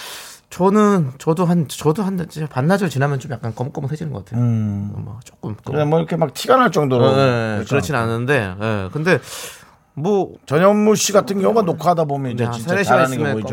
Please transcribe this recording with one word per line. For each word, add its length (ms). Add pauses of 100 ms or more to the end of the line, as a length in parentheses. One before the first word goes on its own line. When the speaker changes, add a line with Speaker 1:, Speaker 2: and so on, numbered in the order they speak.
(500)
Speaker 1:
저는, 720
저도 260
한, 240
저도 340
한, 240 (220)
반나절 400
지나면 300
좀 120
약간 240
검검해지는 560
것 140
같아요. 180
Speaker 2:
음. 500
Speaker 1:
뭐, 300
조금, 400
Speaker 2:
그래, 220
뭐, 140
이렇게 180
막 160
티가 240
날 140
정도로 340
Speaker 1:
어, 60
예, 460
Speaker 2:
그렇지 120
Speaker 1:
그렇진 260
Speaker 2:
않고. 160
Speaker 1:
않은데, 480
예. 320
근데 280 (760)
뭐, 400 (140)
Speaker 2:
전현무 500
씨 160
같은 260
경우가 220
녹화하다 440
보면 280
이제 120
Speaker 1:
네, 60
Speaker 2:
진짜 200
Speaker 1:
세네 120
시간 140
Speaker 2:
잘하는 200
게 60
Speaker 1:
있으면 120
Speaker 2:
보이죠. 180